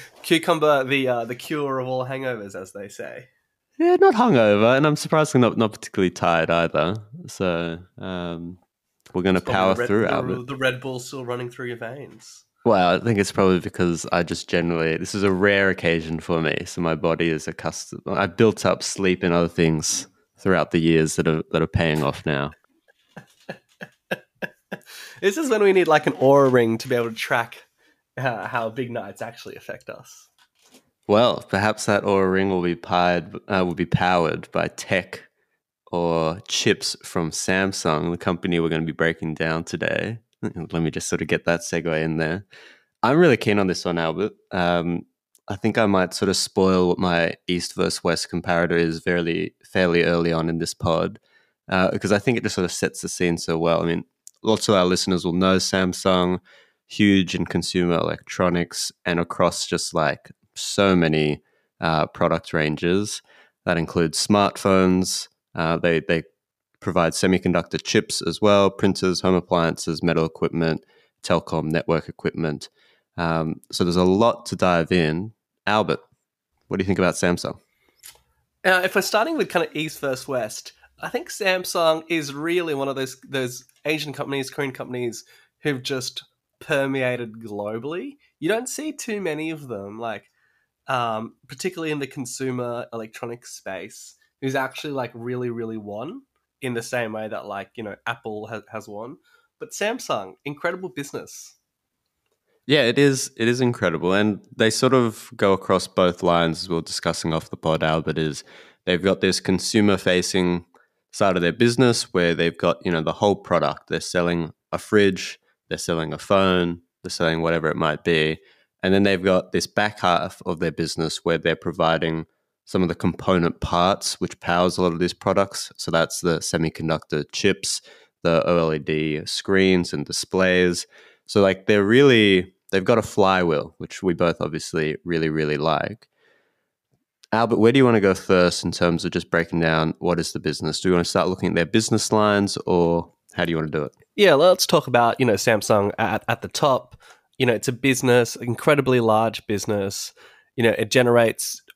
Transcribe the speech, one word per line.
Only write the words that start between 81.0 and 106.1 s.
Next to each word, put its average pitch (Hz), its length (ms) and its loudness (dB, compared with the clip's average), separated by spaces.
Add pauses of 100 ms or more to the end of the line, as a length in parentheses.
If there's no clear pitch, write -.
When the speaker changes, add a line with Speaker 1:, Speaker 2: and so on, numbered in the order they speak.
Speaker 1:
I 160 80 -8
think 262 220 -6
Samsung 180 800 0
is 151 260 -4
really 165 400 -4
one 139 140 -2
of 139 60 -4
those, 131 220 -8 (100)
those 127 380 -6 (220)
Asian 151 260 -4
companies, 139 380 -6
Korean 143 220 -6
companies 123 520 -8 (380)
who've 135 200 -4
just 131 420 -8 (360)
permeated 127 800 -2
globally. 120 760 -8 (200)
You 151 120 -4
don't 233 180 -4
see 302 240 -8
too 220 280 -8
many 160 300 -4
of 147 160 -12
them, 104 320 -10
like, 113 320 -10 (580)
um, 113 480 -4 (120)
particularly 175 420 -6
in 151 100 -4
the 139 60 -4
consumer 123 840 -6
electronics 117 640 -12
space, - 600 -14 (240)
who's 135 140 -4
actually, 135 380 -6
like, 127 220 -6
really, 123 360 -6
really 113 280 -8
won 110 420 -12 (420)
in 127 100 -6
the 117 100 -6
same 117 300 -6
way 110 160 -8
that, 95 160 -10
like, 98 300 -10
you 117 100 -12
know, 101 100 -10 (120)
Apple 110 400 -8
ha-, 107 240 -12
has 110 180 -12
won. 110 300 -16 (420)
But 147 120 -14
Samsung, 160 640 -6 (100)
incredible 175 420 -6
business. - 640 -12 (1120)
Speaker 2:
Yeah, 143 180 4
it 117 140 2
is. 135 380 4
It 113 100 0
is 120 140 2
incredible. 92 540 0
And 104 260 2 (160)
they 113 140 4
sort 131 240 2
of 117 420 0
go 101 160 4
across 92 340 0
both 90 360 0